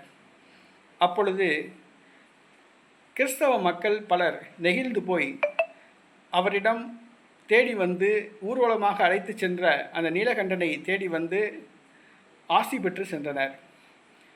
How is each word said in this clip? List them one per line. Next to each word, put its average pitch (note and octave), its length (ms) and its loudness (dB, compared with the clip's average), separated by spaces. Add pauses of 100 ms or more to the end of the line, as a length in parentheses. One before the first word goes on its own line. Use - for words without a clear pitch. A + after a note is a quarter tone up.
(1000)
அப்பொழுது F#3+ 460 2 (1700)
கிறிஸ்தவ C#4 380 2 (140)
மக்கள் G#3 300 0 (140)
பலர் F3 260 2 (280)
நெகிழ்ந்து A3 440 0
போய் D3 220 0 (1000)
அவரிடம் G3+ 500 0 (640)
தேடி A#3+ 300 4
வந்து, F3+ 300 0 (380)
ஊர்வலமாக A3 580 2
அழைத்து F#3+ 360 0
சென்ற F3+ 220 -2 (320)
அந்த E3 200 0
நீலகண்டனை F#3+ 540 0 (160)
தேடி F#3+ 300 -2
வந்து E3 240 -2 (1080)
ஆசி A3 340 2
பெற்று F#3 260 -4
சென்றனர். C#3 420 -4 (840)